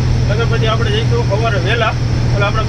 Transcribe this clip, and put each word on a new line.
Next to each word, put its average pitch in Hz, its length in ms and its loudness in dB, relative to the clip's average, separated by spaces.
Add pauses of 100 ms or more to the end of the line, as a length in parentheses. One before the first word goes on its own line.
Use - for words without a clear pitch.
(280)
નકર 226 240 0
પછી 220 200 0
આપણે 220 220 0
જઈશું 233 340 0
સવારે 214 380 0
વહેલા. 226 260 0 (340)
એટલે 202 200 0
આપણે 208 220 0